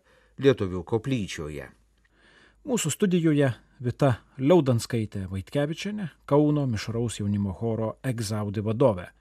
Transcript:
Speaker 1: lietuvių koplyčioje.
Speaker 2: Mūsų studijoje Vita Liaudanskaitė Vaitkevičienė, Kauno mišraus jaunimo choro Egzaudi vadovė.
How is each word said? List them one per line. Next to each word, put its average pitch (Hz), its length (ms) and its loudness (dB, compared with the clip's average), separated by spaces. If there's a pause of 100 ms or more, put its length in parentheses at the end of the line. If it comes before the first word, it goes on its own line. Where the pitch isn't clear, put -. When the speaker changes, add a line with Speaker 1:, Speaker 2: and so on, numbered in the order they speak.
(380)
Speaker 1:
lietuvių 101 460 2
koplyčioje. 85 840 -4 (1000)
Speaker 2:
Mūsų 214 260 -2
studijoje 160 580 2 (300)
Vita 123 320 2 (260)
Liaudanskaitė 123 960 2
Vaitkevičienė, 151 760 -6 (180)
Kauno 147 400 4
mišraus 117 540 -4
jaunimo 101 360 0
choro 110 480 -2
Egzaudi 107 600 -4
vadovė. 110 440 2 (120)